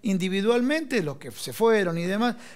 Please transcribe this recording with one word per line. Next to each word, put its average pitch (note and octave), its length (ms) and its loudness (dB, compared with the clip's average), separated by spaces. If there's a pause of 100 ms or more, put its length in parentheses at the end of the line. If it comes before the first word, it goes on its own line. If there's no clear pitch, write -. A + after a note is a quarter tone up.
individualmente, A#3 1000 0
los C#3+ 140 -6
que - 140 -14
se - 240 -10
fueron G#3 420 4
y E3+ 80 -2
demás, G#3+ 320 0 (200)